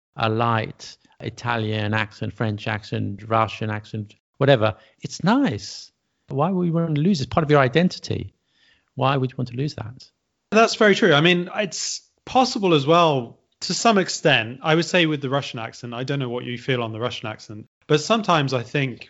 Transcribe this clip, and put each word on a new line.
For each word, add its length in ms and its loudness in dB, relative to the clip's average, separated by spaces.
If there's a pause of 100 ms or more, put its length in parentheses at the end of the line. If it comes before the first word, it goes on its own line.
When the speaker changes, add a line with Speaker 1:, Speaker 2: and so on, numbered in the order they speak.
(160)
Speaker 1:
a 120 -2
light 680 -2 (220)
Italian 760 -4
accent, 400 -4
French 340 -4
accent, 580 -6
Russian 440 0
accent, 440 -10 (220)
whatever, 400 4 (240)
it's 240 -12
nice. 640 -2 (380)
Why 220 0
would 160 -2
you 60 0
want 220 0
to 60 0
lose 200 0
it? 40 -4
It's 100 -12
part 80 2
of 80 -2
your 100 6
identity. 720 0 (640)
Why 220 0
would 140 -2
you 60 -14
want 120 -6
to 80 -14
lose 180 -6
that? 340 -14 (420)
Speaker 2:
That's 260 4
very 180 6
true. 200 6
I 60 6
mean, 360 4
it's 460 -6 (220)
possible 500 2
as 120 2
well, 540 2 (220)
to 120 -6
some 240 4
extent, 640 0
I 120 2
would 100 2
say 220 2
with 160 -2
the 80 -6
Russian 280 -4
accent, 360 -12
I 100 -6
don't 140 -4
know 100 -4
what 160 -6
you 140 -8
feel 240 -2
on 100 -6
the 80 -8
Russian 280 -6
accent, 380 -14 (200)
but 140 4
sometimes 520 0
I 100 -2
think 460 -6